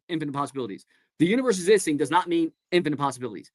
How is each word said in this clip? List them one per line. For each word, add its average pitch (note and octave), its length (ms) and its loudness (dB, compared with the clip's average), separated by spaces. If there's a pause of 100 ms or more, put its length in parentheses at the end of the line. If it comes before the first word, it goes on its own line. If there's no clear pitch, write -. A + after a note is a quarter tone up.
infinite D#3 240 -6
possibilities. C3+ 540 -6 (320)
The D3+ 80 4
universe A#3+ 320 2
existing F#3 380 2
does D3 140 -2
not F3 180 2
mean E3+ 240 0 (180)
infinite D3+ 280 0
possibilities. B2 560 -6